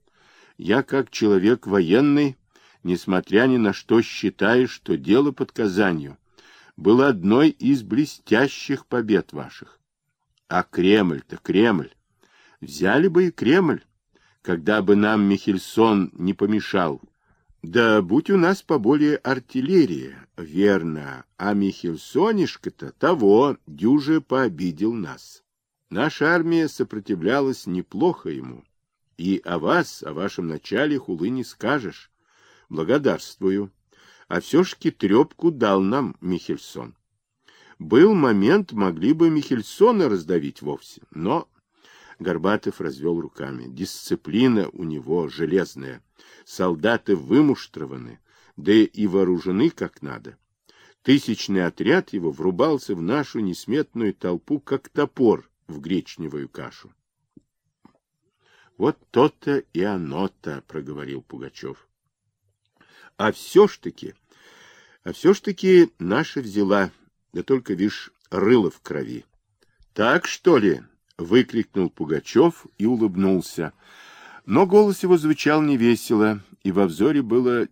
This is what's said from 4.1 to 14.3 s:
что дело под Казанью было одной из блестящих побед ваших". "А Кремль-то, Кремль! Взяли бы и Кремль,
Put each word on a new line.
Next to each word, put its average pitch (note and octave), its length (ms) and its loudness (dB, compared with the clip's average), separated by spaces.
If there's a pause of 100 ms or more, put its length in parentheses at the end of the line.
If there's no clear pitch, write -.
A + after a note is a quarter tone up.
что - 280 -6
дело G#2+ 360 2
под C3 200 -8
Казанью F2+ 680 -2 (600)
было B2 300 4
одной A#2 420 4
из C3+ 320 0
блестящих B2+ 1040 -2
побед G#2+ 480 -2
ваших". - 460 -16 (680)
"А F2+ 140 0
Кремль-то, F2+ 760 0
Кремль! G2+ 580 0 (680)
Взяли A2 460 0
бы F3+ 200 2
и E3+ 40 -4
Кремль, D3 520 0 (600)